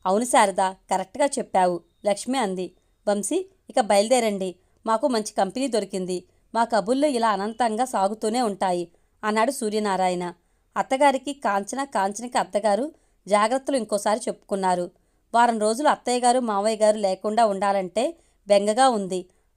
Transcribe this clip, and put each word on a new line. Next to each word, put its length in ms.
"అవును 200
శారద, 360
కరెక్ట్గా 640
చెప్పావు," 560
లక్ష్మి 320
అంది. 340
"వంశీ, 380
ఇక 100
బయలుదేరండి, 760
మాకు 220
మంచి 300
కంపెనీ 300
దొరికింది, 560
మా 80
కబుర్లు 420
ఇలా 240
అనంతంగా 560
సాగుతూనే 560
ఉంటాయి," 460
అన్నాడు 280
సూర్యనారాయణ. 840
అత్తగారికి 560
కాంచన, 500
కాంచనకి 540
అత్తగారు 540
జాగ్రత్తలు 500
ఇంకోసారి 420
చెప్పుకున్నారు. 720
వారం 260
రోజులు 280
అత్తయ్య 320
గారు, 200
మావయ్య 380
గారు 200
లేకుండా 480
ఉండాలంటే 720
బెంగగా 420
ఉంది, 360